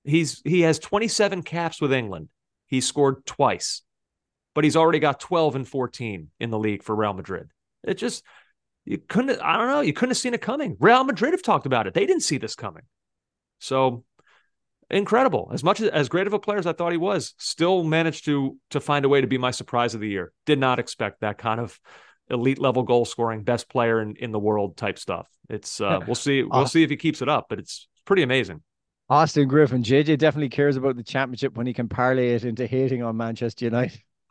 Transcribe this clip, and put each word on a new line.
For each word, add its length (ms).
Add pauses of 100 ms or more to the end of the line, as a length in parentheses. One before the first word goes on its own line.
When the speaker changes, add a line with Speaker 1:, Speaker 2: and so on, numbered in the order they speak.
Speaker 1:
He's, 420
he 180
has 180
twenty-seven 640
caps 360
with 120
England. 380 (360)
He 140
scored 440
twice, 580 (720)
but 80
he's 120
already 220
got 220
twelve 340
and 140
fourteen 640 (100)
in 100
the 80
league 240
for 140
Real 160
Madrid. 360 (360)
It 140
just, 260 (600)
you 140
couldn't, 420
I 160
don't 120
know, 120
you 120
couldn't 180
have 60
seen 180
it 80
coming. 380
Real 240
Madrid 300
have 80
talked 240
about 200
it. 80
They 100
didn't 200
see 120
this 200
coming. 260 (800)
So 420 (880)
incredible. 640
As 100
much 180
as, 100
as 180
great 180
of 60
a 80
player 180
as 80
I 60
thought 180
he 80
was, 400
still 460
managed 400
to, 320 (140)
to 100
find 240
a 40
way 120
to 80
be 100
my 140
surprise 420
of 60
the 80
year. 240 (140)
Did 120
not 220
expect 400
that 180
kind 220
of 180 (500)
elite 300
level 240
goal 220
scoring, 400
best 240
player 320
in, 160
in 160
the 60
world 380
type 220
stuff. 300 (200)
It's, 320
uh, 220
Speaker 2:
<laughs> 40
Speaker 1:
we'll 100
see. 260
We'll 200
Speaker 2:
Aust- 100
Speaker 1:
see 100
if 80
he 60
keeps 260
it 60
up, 200
but 120
it's 260 (180)
pretty 180
amazing. 400 (460)
Speaker 2:
Austin 380
Griffin, 380
J 180
J 140
definitely 320
cares 280
about 200
the 80
championship 520
when 120
he 40
can 160
parlay 420
it 140
into 220
hating 380
on 120
Manchester 500
United. 360 (280)